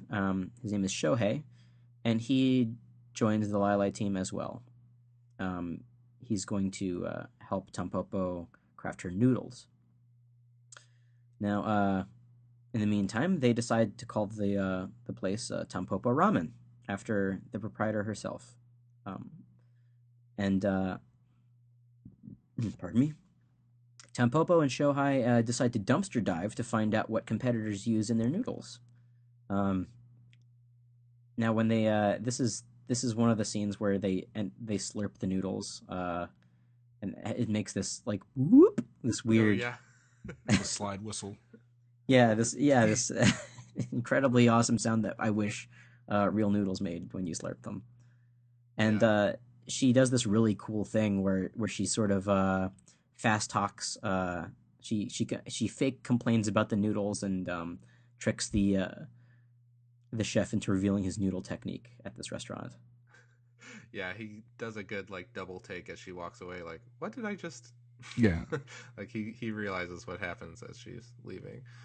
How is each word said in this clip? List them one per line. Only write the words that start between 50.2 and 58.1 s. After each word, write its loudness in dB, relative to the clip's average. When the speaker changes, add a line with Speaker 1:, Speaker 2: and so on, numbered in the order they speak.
Speaker 1:
really 4
cool -4
thing 2
where, 0
where -2
she -4
sort 0
of, 0
uh, 2
fast 0
talks, -4
uh, -2
she, -4
she, -4
she -4
fake -4
complains 0
about 0
the -2
noodles -2
and, -4
um, -6